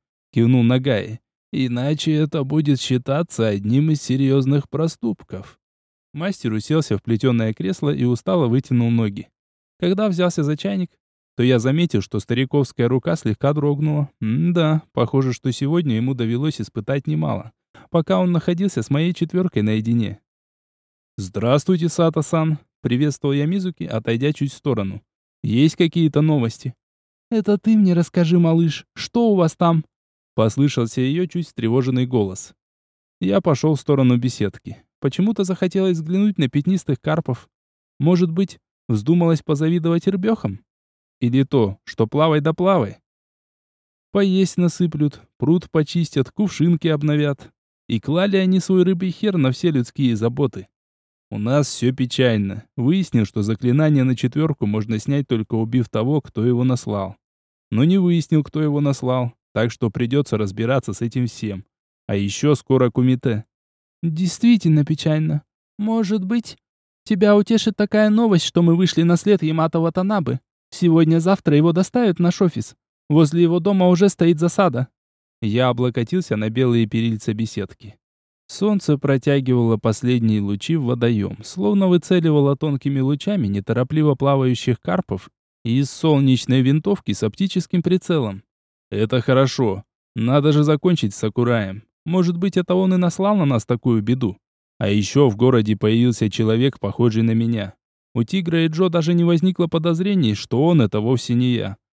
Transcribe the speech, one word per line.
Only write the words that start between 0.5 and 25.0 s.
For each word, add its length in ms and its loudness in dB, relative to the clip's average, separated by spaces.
Нагаи. 560 0
"Иначе 640 -2
это 300 -2
будет 380 0
считаться 680 -2
одним 440 0
из 100 -2
серьёзных 680 0
проступков". 920 -6
Мастер 380 -6
уселся 460 -2
в 60 -12
плетёное 500 0
кресло 360 -4
и 140 -2
устало 440 0
вытянул 420 0
ноги. 400 -2
Когда 300 0
взялся 340 0
за 140 0
чайник, 340 -6
то 80 0
я 160 4
заметил, 420 0
что 180 -8
стариковская 680 -2
рука 260 -2
слегка 380 -2
дрогнула. 560 -2
М-да, 600 0
похоже, 420 0
что 180 -4
сегодня 440 -2
ему 200 -2
довелось 440 -2
испытать 480 -6
немало, 460 -4
пока 280 0
он 120 0
находился 500 -2
с 80 -10
моей 240 0
четвёркой 480 -2
наедине. 580 -2
"Здравствуйте, 720 0
Сато-сан", 720 0
приветствовал 520 -2
я 120 -2
Мизуки, 380 -4
отойдя 500 -2
чуть 180 -4
в 60 -20
сторону. 440 -4